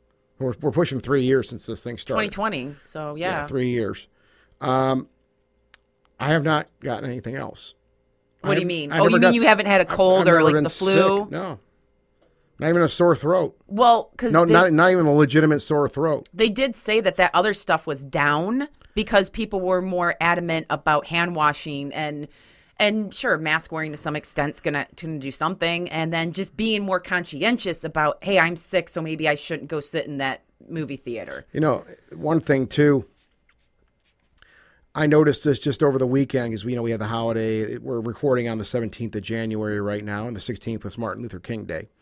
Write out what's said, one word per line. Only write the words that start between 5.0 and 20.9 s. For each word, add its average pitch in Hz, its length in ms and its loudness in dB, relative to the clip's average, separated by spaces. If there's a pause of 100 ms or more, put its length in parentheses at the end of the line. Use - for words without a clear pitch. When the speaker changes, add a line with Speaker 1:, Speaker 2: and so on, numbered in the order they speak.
Speaker 1:
I 135 100 -4
have 156 140 2
not 156 260 0 (120)
gotten 131 300 -6
anything 120 260 -10
else. - 380 -14 (640)
Speaker 2:
What - 140 0
do 165 60 2
you - 20 2
Speaker 1:
I've, 175 40 -2
Speaker 2:
mean? 160 260 -6
Speaker 1:
I 165 80 0
Speaker 2:
Oh, - 40 6
Speaker 1:
never - 120 4
Speaker 2:
you - 40 4
Speaker 1:
got 185 80 8
Speaker 2:
mean - 60 6
you 226 80 2
Speaker 1:
s-, 311 60 4
Speaker 2:
haven't 202 180 6
had 196 160 6
a - 80 -6
Speaker 1:
I've, - 60 -6
Speaker 2:
cold 185 260 6
Speaker 1:
I've 170 60 4
Speaker 2:
or, 170 100 8
Speaker 1:
never 156 60 6
Speaker 2:
like, 151 100 6
Speaker 1:
been 151 100 2
Speaker 2:
the 151 60 -2
flu? 190 540 4
Speaker 1:
sick. 196 60 -12
No. 160 280 -8 (1000)
Not 151 120 -2
even 175 120 4
a 151 80 4
sore 175 260 4
throat. 165 400 -2 (120)
Speaker 2:
Well, 233 500 4
'cause 247 160 -2
Speaker 1:
No, 170 120 6
Speaker 2:
they 170 60 4
Speaker 1:
not, 175 200 6
not 170 200 6
even 175 140 4
a 143 60 4
legitimate 151 480 4
sore 147 300 0
throat. 147 440 -4
Speaker 2:
They 220 160 2
did 262 240 -2
say 220 260 0
that 190 160 0
that 180 180 4
other 196 200 2
stuff 165 320 -2
was 143 180 -6
down 165 640 0 (260)
because 208 360 2
people 214 300 -6
were 185 220 0
more 180 380 -2
adamant 165 480 0
about 151 380 0